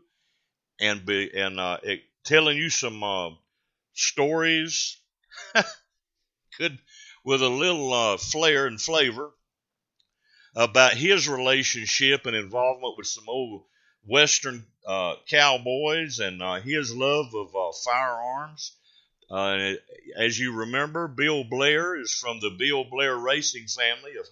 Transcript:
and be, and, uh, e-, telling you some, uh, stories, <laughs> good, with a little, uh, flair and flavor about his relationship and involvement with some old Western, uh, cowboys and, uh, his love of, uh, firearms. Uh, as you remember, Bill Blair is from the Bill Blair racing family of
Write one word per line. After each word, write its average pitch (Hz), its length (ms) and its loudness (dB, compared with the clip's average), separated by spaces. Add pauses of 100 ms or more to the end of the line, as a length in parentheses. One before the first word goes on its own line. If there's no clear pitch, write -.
(800)
and 104 280 0
be, 98 280 0
and, 95 240 -2
uh, 90 200 -2 (100)
e-, 95 140 -4 (220)
telling 151 320 4
you 156 140 -2
some, 110 320 -4
uh, 92 280 -2 (640)
stories, 160 1040 0 (560)
<laughs> - 1040 -4
good, 156 200 -2 (440)
with 135 200 2
a 127 60 6
little, 143 440 0
uh, 113 240 4
flair 151 500 2
and 110 140 -6
flavor 147 500 0 (1200)
about 117 400 6
his 156 340 2
relationship 131 960 2
and 117 100 -4
involvement 123 600 -2
with 104 100 -10
some 110 220 -10
old 117 360 -6 (420)
Western, 127 580 2 (220)
uh, 92 300 -2 (120)
cowboys 143 880 2
and, 92 240 -4
uh, 92 180 -2
his 135 340 -4
love 135 400 0
of, 101 200 -8
uh, 90 180 -2 (120)
firearms. 127 880 -4 (580)
Uh, 98 440 0 (420)
as 113 220 0
you 127 140 -4
remember, 143 560 -4
Bill 143 360 0
Blair 151 500 0
is 127 200 -6
from 117 260 -6
the 104 180 -4
Bill 135 260 0
Blair 127 320 -2
racing 127 500 -2
family 123 520 -4
of - 140 -10